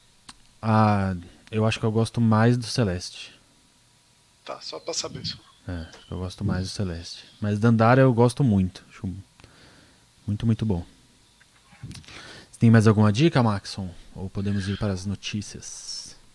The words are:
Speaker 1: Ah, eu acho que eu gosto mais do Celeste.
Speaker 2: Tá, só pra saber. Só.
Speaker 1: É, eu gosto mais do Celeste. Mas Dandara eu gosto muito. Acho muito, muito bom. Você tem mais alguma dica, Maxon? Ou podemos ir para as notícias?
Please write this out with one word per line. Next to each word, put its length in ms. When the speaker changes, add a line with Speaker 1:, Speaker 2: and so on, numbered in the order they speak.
Speaker 1:
Ah, 540
eu 160
acho 140
que 40
eu 60
gosto 300
mais 360
do 80
Celeste. 720
Speaker 2:
Tá, 180
só 160
pra 160
saber. 320
Só. 100
Speaker 1:
É, 200
eu 80
gosto 260
mais 240
do 20
Celeste. 540
Mas 180
Dandara 440
eu 120
gosto 300
muito. 440
Acho 240
muito, 200
muito 180
bom. 200
Você 760
tem 120
mais 160
alguma 260
dica, 300
Maxon? 480
Ou 160
podemos 380
ir 100
para 140
as 120
notícias? 1120